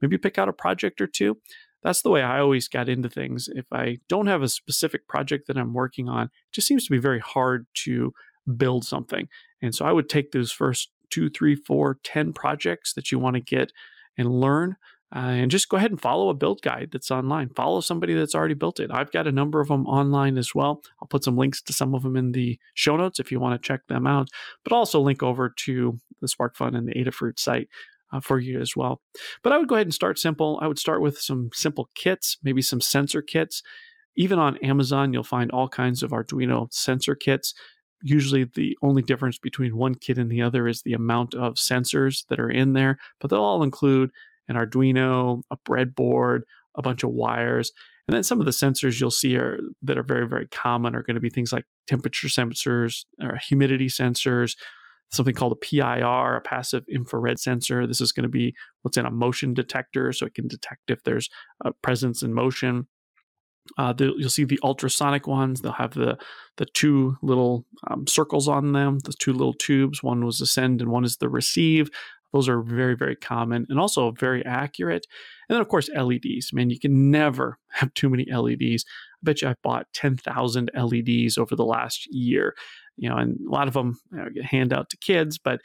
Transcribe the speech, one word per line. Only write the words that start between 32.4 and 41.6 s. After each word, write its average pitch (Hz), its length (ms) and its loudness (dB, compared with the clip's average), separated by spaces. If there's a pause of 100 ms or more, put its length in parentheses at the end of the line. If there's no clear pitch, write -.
maybe 135 220 0
some 123 180 -2
sensor 139 400 0
kits. - 400 -2 (540)
Even 185 240 4
on 143 180 2
Amazon, 135 560 2
you'll 120 100 -2
find 120 280 -2
all 127 180 0
kinds 127 320 0
of 131 80 -4
Arduino 123 640 -2
sensor 131 400 0
kits. - 400 0 (520)
Usually 135 380 4
the - 380 -2
only 139 200 4
difference 127 380 -2
between 123 380 -4
one 127 180 0
kit 123 220 -2
and 120 120 0
the 117 120 0
other 120 260 2
is 117 140 -2
the 117 100 -4
amount 117 420 0
of 120 200 -2
sensors 135 720 0